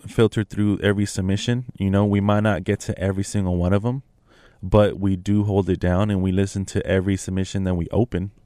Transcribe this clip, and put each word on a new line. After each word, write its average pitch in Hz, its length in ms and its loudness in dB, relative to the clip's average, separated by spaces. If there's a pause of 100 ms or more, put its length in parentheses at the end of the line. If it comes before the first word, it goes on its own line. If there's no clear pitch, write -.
filter 110 360 2
through 104 360 0
every 101 260 0
submission. 101 600 -2 (120)
You 98 120 0
know, 101 160 4
we 101 140 2
might 104 220 2
not 101 220 0
get 101 180 -2
to - 180 -8
every 98 240 -2
single 95 340 -2
one 87 160 2
of 101 120 0
'em, 131 180 -4 (580)
but 98 380 2
we 98 160 0
do 101 280 0
hold 98 260 0
it 90 100 0
down 90 300 2
and 95 120 0
we 95 100 2
listen 98 340 -2
to - 200 -4
every 95 320 0
submission 95 480 -4
that 92 100 0
we 85 160 -2
open, 98 400 -2 (140)